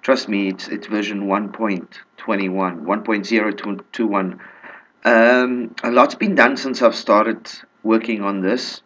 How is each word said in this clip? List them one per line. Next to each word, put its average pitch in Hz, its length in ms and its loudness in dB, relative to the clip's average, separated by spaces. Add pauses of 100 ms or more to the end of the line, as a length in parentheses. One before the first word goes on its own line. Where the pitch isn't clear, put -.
trust 131 260 0
me, 98 220 -2
it's, - 180 -10
it's - 180 -10
version 101 400 -4
one 101 240 -2
point 101 480 -6 (180)
twenty-one, 92 680 -4
one 104 180 -2
point 107 240 -2
zero 107 240 0
two 104 560 -6
one. 95 320 -2 (680)
Um, 123 800 4
a 120 80 -2
lot's 123 240 4
been 101 220 -2
done 127 200 4
since 131 240 -6
I've 113 140 4
started 113 560 0 (320)
working 110 400 0
on 98 200 -2
this. 117 440 -4